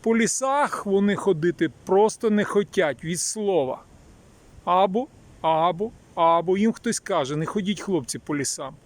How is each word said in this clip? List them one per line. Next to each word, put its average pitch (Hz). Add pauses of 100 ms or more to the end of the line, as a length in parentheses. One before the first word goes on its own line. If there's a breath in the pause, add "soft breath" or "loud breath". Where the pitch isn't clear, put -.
По 226
лісах 269
вони 202
ходити 170 (160)
просто 208
не 208
хотять 170
від 165
слова. 175 (800)
Або, 190 (340)
або, 170 (240)
або 170
їм 220
хтось -
каже: 151
"Не 156
ходіть, 196
хлопці, 156
по 147
лісам". 139 (100)